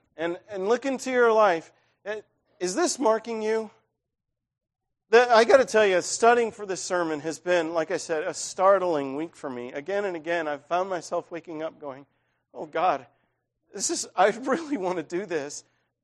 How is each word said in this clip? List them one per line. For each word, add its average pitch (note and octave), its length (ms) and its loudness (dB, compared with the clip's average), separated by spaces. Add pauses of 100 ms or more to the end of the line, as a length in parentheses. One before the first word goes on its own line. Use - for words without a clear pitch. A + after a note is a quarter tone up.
(160)
And, E3+ 220 -4 (100)
and G3 200 -6
look A#3+ 180 0
into C4 240 -4
your A#3+ 220 4
life. G3 400 2 (320)
Eh, G#3 160 -8 (400)
is F3+ 140 -4
this D4+ 240 0
marking A3 440 0
you? A3 280 -2 (1400)
The, A#3+ 200 8
I A3+ 140 8
gotta B3+ 220 6
tell G#3+ 200 4
you, F#3 140 4
studying A#3 500 2
for - 140 -14
this F#3 180 -6
sermon E3 380 -2
has D3+ 180 -8
been, E3+ 360 0
like D#3+ 160 -2
I F3 80 -2
said, D#3+ 260 -4
a E3+ 100 -6
startling F3+ 800 2
week D#3 220 -8
for D3 140 -10
me. B2 220 -10
Again F#3+ 340 -6
and F3+ 100 -6
again, E3 320 -4
I've C#3+ 180 -8
found F3+ 220 -2
myself F3 420 -6
waking D#3+ 320 -10
up D3 160 -10
going, C#3+ 280 -14 (460)
"Oh D#3 140 -12
God, D#3 400 -2 (640)
this - 180 -6
is, - 260 -6
I F#3 120 6
<laughs> G#3+ 140 -4
really C#4+ 360 -4
want F#3 180 -4
to E3 60 -6
do F3+ 240 -8
this. D3+ 380 -8 (400)